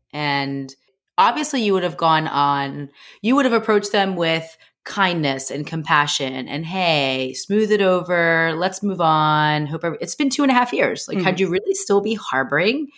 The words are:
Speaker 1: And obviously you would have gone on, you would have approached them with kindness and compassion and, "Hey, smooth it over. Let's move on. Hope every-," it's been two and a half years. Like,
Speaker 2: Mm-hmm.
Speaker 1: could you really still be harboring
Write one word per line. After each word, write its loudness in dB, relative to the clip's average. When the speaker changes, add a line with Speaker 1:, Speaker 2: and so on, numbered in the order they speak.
Speaker 1:
And -4
obviously 2
you 2
would 0
have -4
gone 2
on, -2
you 2
would 4
have 2
approached 0
them 0
with -2
kindness 0
and -6
compassion -2
and, -6
"Hey, 0
smooth 0
it 4
over. 2
Let's -2
move -2
on. 2
Hope -8
every-," -4
it's -6
been 0
two -2
and 4
a 4
half 0
years. -2
Like, -4
Speaker 2:
Mm-hmm. 2
Speaker 1:
could 2
you 2
really -2
still 2
be -2
harboring -2